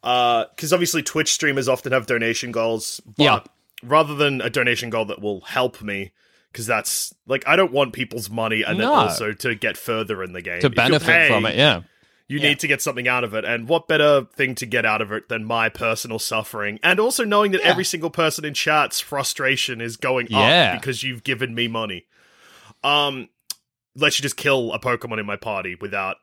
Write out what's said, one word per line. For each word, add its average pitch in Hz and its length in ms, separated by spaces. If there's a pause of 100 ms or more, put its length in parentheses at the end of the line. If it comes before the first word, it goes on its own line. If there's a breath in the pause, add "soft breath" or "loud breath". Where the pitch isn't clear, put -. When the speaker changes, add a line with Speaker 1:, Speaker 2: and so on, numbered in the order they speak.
Speaker 1:
uh, 120 440 (100)
'cause 156 160
obviously 170 300
Twitch 156 300
streamers 135 360
often 131 240
have 127 140
donation 117 440
goals, 113 500 (160)
but 147 60
Speaker 2:
Yeah. 120 180 (440)
Speaker 1:
rather 147 320
than 139 240
a 123 100
donation 120 400
goal 110 140
that 101 160
will 101 220
help - 400
me, 98 280 (420)
'cause 113 140
that's, - 480 (140)
like, 131 180
I 143 100
don't 185 160
want 131 200
people's 113 380
money 110 320
and - 180
then 220 80
Speaker 2:
No. 294 60
Speaker 1:
also 107 400
to 120 200
get 104 220
further 107 480
in 90 80
the 90 100
game. 87 200
Speaker 2:
To - 60
Speaker 1:
If 120 60
you're 120 140
Speaker 2:
benefit 160 400
from 107 160
Speaker 1:
paying, 110 100
Speaker 2:
it, - 40
yeah. 127 220 (460)
Speaker 1:
you 143 140
Speaker 3:
Yeah. 151 80
Speaker 1:
need 143 120
to 160 60
get 143 160
something 123 240
out 123 160
of 110 100
it, 110 120
and 117 240
what 165 180
better 147 480
thing 131 220
to 127 100
get 113 180
out 110 180
of 104 100
it 110 160
than 113 160
my 113 240
personal 113 500
suffering, 107 640
and 175 160
also 240 240
knowing 208 300
that 185 80
Speaker 3:
Yeah. 165 100
Speaker 1:
every 180 140
single 165 260
person 156 340
in 147 100
chat's 151 440
frustration 131 840
is 117 160
going 127 340
Speaker 2:
Yeah. 131 440
Speaker 1:
up - 60
because 131 240
you've 127 180
given 123 320
me 120 140
money. 110 380 (760 soft breath)
Um, 143 460 (680)
lets 143 220
you 139 60
just 143 120
kill 131 360
a 113 80
Pokemon 117 400
in 101 60
my 101 100
party 95 440
without 98 420